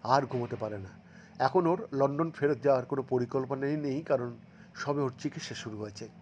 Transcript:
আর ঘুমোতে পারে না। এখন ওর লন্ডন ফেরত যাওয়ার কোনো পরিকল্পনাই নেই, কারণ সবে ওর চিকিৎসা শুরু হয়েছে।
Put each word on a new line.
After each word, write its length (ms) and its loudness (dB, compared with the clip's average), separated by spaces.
আর 220 6
ঘুমোতে 300 -4
পারে 220 -6
না। 120 -10
এখন 280 4
ওর 240 0
লন্ডন 400 2
ফেরত 320 0
যাওয়ার 220 4
কোনো 160 -2
পরিকল্পনাই 760 0
নেই, 240 -2
কারণ 340 0
সবে 260 -2
ওর 180 0
চিকিৎসা 360 -8
শুরু 220 -10
হয়েছে। 320 -10